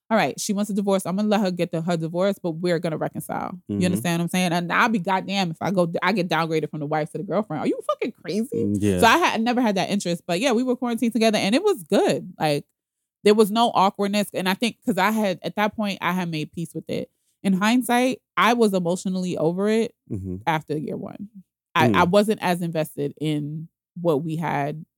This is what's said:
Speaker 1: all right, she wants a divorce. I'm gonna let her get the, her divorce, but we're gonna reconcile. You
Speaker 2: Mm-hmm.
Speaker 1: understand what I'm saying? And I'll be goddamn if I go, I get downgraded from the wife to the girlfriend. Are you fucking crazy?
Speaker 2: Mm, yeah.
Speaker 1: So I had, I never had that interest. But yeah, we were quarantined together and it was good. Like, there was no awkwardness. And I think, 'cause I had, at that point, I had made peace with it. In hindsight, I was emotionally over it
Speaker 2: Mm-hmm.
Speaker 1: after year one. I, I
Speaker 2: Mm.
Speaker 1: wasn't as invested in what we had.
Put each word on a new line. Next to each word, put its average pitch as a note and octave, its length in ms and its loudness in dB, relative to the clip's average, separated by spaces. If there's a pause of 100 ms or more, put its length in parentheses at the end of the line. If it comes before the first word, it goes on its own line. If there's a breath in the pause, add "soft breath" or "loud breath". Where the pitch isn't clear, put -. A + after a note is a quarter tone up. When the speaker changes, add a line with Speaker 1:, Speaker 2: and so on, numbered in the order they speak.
Speaker 1:
all A3+ 80 2
right, D#3 220 0
she - 140 -4
wants G#3 180 -2
a F#3+ 40 -4
divorce. G3 300 0
I'm F3 120 -4
gonna G#3+ 120 0
let G3+ 120 2
her F#3+ 100 0
get F3 220 -4
the, E3 100 -2
her F3 140 0
divorce, F3 440 -2
but E3+ 120 -4
we're E3+ 260 0
gonna D#3+ 180 -4
reconcile. - 600 -6 (100)
You G#2 80 -2
Speaker 2:
Mm-hmm. F3+ 100 2
Speaker 1:
understand F3 340 0
what E3+ 40 0
I'm E3 60 -2
saying? F#3 220 0
And F3 200 -2
I'll A3 160 4
be A3+ 120 0
goddamn F#3+ 500 -2
if D#3+ 100 -8
I E3+ 120 -2
go, F3 200 2 (100)
I F3+ 100 2
get F#3 160 -2
downgraded D#3+ 420 0
from D#3+ 100 -10
the C#3+ 60 -6
wife D3+ 260 -2
to D3+ 60 -8
the F3 60 -8
girlfriend. F#3 380 -4
Are F3 40 -4
you A4+ 220 -2
fucking A#4 240 -4
crazy? G#3+ 360 -4 (160)
Speaker 2:
Mm, G2+ 140 0
yeah. F#2 220 2
Speaker 1:
So - 60 6
I B3 120 6
had, D#4+ 160 2
I A3+ 80 0
never A#3+ 180 0
had G#3+ 160 2
that F3 140 0
interest. F3 360 -2
But F3 140 -2
yeah, C4 120 2
we A#3 100 2
were B3 140 -2
quarantined A#3 360 -2
together A3 260 2
and F#3+ 160 2
it E4 80 2
was F#4 200 0
good. F#3+ 560 2
Like, D3 260 0 (600)
there G#3 100 6
was G#3+ 160 4
no A3+ 240 2
awkwardness. G3+ 580 2
And F#3 160 -2
I F#3+ 60 2
think, A3+ 220 -2 (100)
'cause G3 120 0
I G3 120 4
had, G#3+ 320 0
at - 140 -8
that G#3 180 0
point, G3+ 260 -4
I E3+ 120 0
had F3+ 180 -2
made D#3 220 -4
peace E3 220 -8
with - 140 -10
it. - 220 -6 (320)
In G3 120 2
hindsight, A#3+ 640 2 (160)
I G3+ 160 6
was A3+ 220 4
emotionally F3+ 640 -2
over F3+ 320 0
it A3 260 0 (160)
Speaker 2:
Mm-hmm. F#2+ 260 -6 (100)
Speaker 1:
after D#3 320 -2
year - 180 -6
one. - 320 -12 (460)
I, D#3+ 120 4
I - 20 4 (180)
Speaker 2:
Mm. F3 40 2
Speaker 1:
wasn't G#3 320 4
as F3+ 200 0
invested D3+ 580 -4
in D3+ 480 -4 (320)
what D#3+ 220 2
we D#3+ 140 -4
had. D3 480 -4 (140)